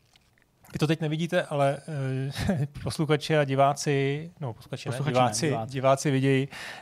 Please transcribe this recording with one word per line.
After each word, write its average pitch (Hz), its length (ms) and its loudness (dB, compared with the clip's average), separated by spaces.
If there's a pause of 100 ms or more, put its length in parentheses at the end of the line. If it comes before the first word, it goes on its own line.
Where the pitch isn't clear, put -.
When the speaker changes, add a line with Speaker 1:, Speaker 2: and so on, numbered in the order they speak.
(720)
Speaker 1:
Vy 160 60 -6
to 156 80 2
teď 160 140 0
nevidíte, 165 420 0
ale, 143 360 0 (720)
eh, 151 240 0
<laughs> - 100 -14
posluchači 151 560 0
a 147 60 4
diváci, 139 840 2 (100)
no, 127 120 -6
posluchači - 360 -12
ne, 123 40 -2
Speaker 2:
Posluchači 135 220 -2
ne, 127 60 6
Speaker 1:
diváci, 123 280 2
Speaker 2:
diváci. 113 240 -2
Speaker 1:
diváci 135 380 2
vidějí 135 380 2 (340)